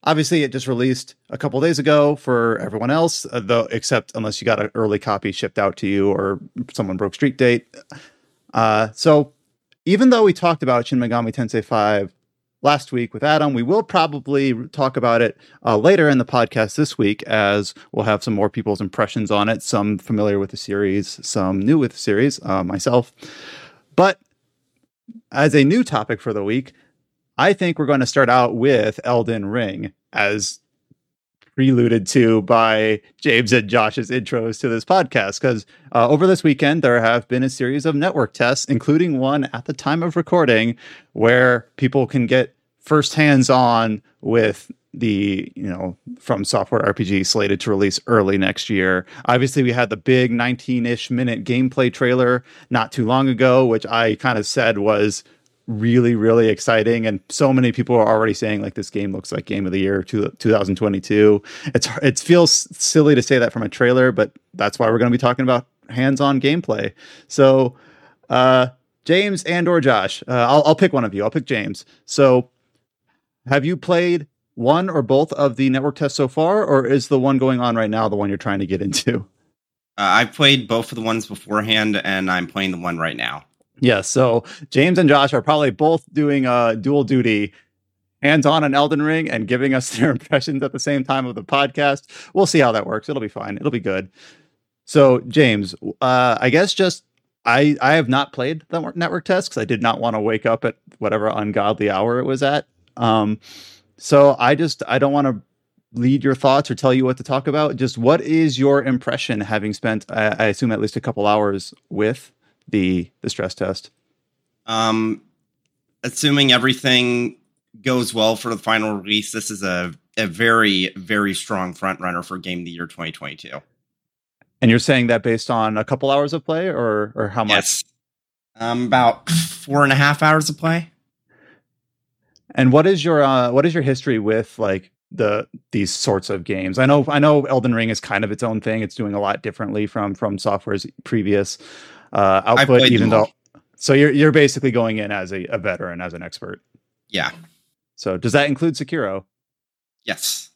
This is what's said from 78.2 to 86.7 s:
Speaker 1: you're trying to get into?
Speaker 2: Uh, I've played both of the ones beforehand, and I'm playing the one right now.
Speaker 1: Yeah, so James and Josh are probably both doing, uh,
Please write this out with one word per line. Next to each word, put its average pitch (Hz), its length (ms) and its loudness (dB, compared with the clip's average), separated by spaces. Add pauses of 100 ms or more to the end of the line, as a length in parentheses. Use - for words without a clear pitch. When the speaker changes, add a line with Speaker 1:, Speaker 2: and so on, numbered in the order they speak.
Speaker 1:
you're 101 100 -4
trying 101 220 -4
to 98 80 -4
get 90 140 -4
into? 101 440 -4 (720)
Speaker 2:
Uh, 101 220 2
I've 117 140 -2
played 139 340 2
both 117 240 -2
of - 60 -10
the 113 40 -8
ones 113 240 -4
beforehand, 107 800 -2
and 95 260 -4
I'm 90 180 -2
playing 95 240 -4
the 90 60 -8
one 85 200 -6
right 82 180 -4
now. 60 300 -10 (340)
Speaker 1:
Yeah, 117 220 2
so 120 420 0 (260)
James 175 300 2
and 165 100 4
Josh 139 240 4
are 123 80 0
probably 147 300 0
both 156 420 0
doing, 143 320 0
uh, 120 300 2